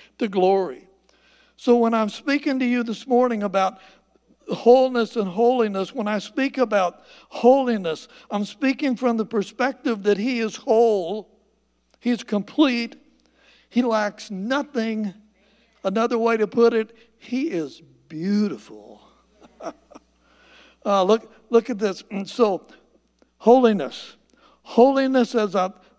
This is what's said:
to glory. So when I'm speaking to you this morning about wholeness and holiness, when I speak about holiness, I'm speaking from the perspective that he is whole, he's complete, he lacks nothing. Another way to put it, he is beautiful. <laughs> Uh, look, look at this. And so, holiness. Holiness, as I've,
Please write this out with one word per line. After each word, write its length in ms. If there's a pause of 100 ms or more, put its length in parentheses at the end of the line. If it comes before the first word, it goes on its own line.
(180)
to 100
glory. 600 (680)
So 200
when 180
I'm 160
speaking 480
to 80
you 160
this 240
morning 380
about 340 (720)
wholeness 680
and 120
holiness, 680
when 140
I 100
speak 400
about 440 (280)
holiness, 760 (220)
I'm 140
speaking 520
from 200
the 100
perspective 760
that 160
he 220
is 160
whole, 720 (720)
he's 240
complete, 720 (720)
he 120
lacks 500
nothing. 840 (680)
Another 360
way 180
to 100
put 280
it, 200 (240)
he 300
is 320 (280)
beautiful. 920 (600)
<laughs> 120 (1120)
Uh, 180
look, 300 (160)
look 220
at 80
this. 320
And 180
so, 380 (720)
holiness. 760 (480)
Holiness, 720
as 200
I've, 180 (260)